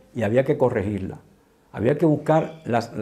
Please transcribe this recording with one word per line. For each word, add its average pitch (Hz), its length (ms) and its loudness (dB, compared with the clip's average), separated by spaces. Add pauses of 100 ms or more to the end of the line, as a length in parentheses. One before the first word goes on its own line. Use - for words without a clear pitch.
(140)
y 113 100 -4
había 117 200 2
que 139 140 0
corregirla. 104 600 0 (520)
Había 131 260 0
que 170 80 2
buscar 156 600 0
las, 113 260 -2 (100)